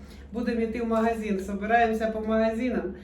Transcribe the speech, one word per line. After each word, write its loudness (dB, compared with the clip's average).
Будемо 0
йти -2
в -2
магазин, 2
собираємося 2
по -4
магазинам. 0